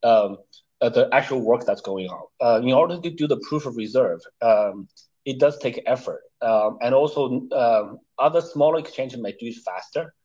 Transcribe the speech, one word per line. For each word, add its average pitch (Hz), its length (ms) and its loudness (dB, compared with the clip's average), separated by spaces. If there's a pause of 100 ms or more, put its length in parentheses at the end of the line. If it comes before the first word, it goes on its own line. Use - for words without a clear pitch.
um, 107 360 4 (420)
uh, 120 100 2
the 123 220 2
actual 135 300 0
work 117 240 2
that's 101 160 -2
going 95 260 -6
on. 90 160 -14 (160)
Uh, 117 220 4
in 127 100 0
order 170 300 2
to 170 80 -6
do 156 180 -4
the 151 220 -2
proof 151 160 -4
of 120 100 -10
reserve, 110 460 0 (200)
um, 104 460 2 (380)
it 131 140 -8
does 147 180 2
take 147 280 -6
effort. 117 360 -4 (200)
Um, 110 400 0
and 120 140 2
also, 135 560 0
um, 113 480 0 (180)
other 156 240 2
smaller 156 380 2
exchanges 131 400 -8
may 101 120 -8
do 117 160 -12
it 117 80 -12 (100)
faster. 151 480 -8 (100)